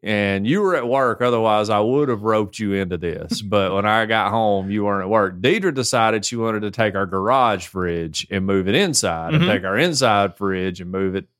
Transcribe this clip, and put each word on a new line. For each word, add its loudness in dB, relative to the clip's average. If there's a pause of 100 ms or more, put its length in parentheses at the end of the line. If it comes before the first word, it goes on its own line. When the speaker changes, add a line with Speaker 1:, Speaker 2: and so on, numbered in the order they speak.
Speaker 1:
And 0
you 2
were 2
at -2
work, 0
otherwise 2
I 2
would 2
have -2
roped 0
you -2
into -2
this. -6
Speaker 2:
<laughs> -10
Speaker 1:
But 2
when 0
I 2
got 0
home, 0
you 0
weren't 0
at -6
work. 2
Deidre 2
decided 0
she -6
wanted -2
to -6
take 0
our 0
garage 0
fridge -4
and -2
move 0
it 2
inside, 0
Speaker 2:
Mm-hmm. 4
Speaker 1:
and 2
take 0
our 0
inside 2
fridge -4
and -12
move -2
it -6 (120)